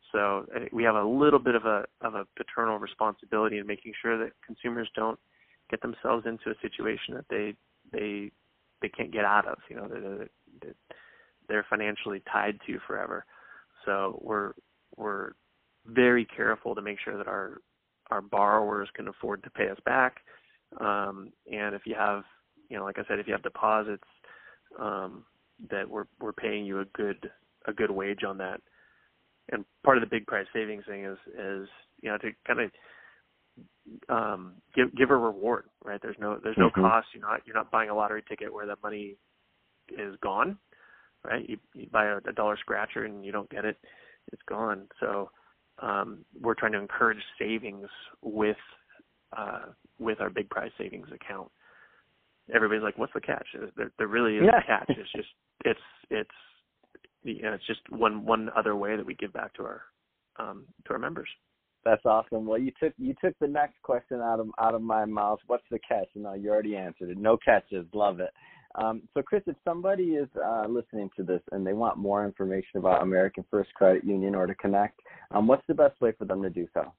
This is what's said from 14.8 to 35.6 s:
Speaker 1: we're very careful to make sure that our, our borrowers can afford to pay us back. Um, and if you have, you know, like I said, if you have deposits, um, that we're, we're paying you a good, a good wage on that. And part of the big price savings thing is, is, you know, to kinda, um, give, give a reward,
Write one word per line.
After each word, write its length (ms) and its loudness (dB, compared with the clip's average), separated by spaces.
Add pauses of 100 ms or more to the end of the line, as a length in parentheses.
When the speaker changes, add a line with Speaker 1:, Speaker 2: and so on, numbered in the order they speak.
Speaker 1:
we're 360 -6 (540)
very 380 6
careful 520 -2
to 60 -6
make 220 -8
sure 140 -8
that 80 -8
our, 340 -8 (520)
our 80 0
borrowers 760 4
can 140 -10
afford 340 -6
to 80 -16
pay 200 -2
us 140 -10
back. 340 2 (640)
Um, 520 -2 (200)
and 220 -4
if 100 -10
you 120 -6
have, 260 0 (460)
you 80 -10
know, 80 -6
like 140 -6
I 100 -6
said, 100 -2
if 80 -6
you 60 -2
have 100 -4
deposits, 640 -2 (760)
um, 460 -8 (440)
that 200 -6
we're, 160 -8 (160)
we're 120 -8
paying 320 -6
you 160 -6
a 40 -4 (100)
good, 340 -6 (380)
a 60 -6
good 180 0
wage 360 -4
on 120 -6
that. 220 -8 (880)
And 140 -6 (180)
part 140 8
of 60 4
the 60 -4
big 200 -4
price 240 -2
savings 340 -6
thing 180 -10
is, 140 -10 (180)
is, 320 -8 (340)
you 60 -8
know, 100 -4
to 120 -6 (160)
kinda, 240 0 (1400)
um, 440 -2 (240)
give, 180 4
give 160 4
a 60 8
reward, 480 0 (200)